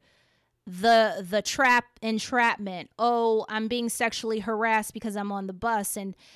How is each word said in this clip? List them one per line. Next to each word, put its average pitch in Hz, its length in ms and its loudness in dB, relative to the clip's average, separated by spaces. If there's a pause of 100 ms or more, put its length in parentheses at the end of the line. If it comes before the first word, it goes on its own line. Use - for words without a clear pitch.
(680)
the, 202 640 4
the 202 140 0
trap, 247 420 4 (160)
entrapment. 220 1000 -2
"Oh, 226 520 2
I'm 220 180 -4
being 233 220 -2
sexually 226 480 -2
harassed 220 560 -2
because 214 200 -6
I'm 202 160 -4
on 196 160 -6
the 190 60 -8
bus." 208 420 -2
And, 196 220 -8 (180)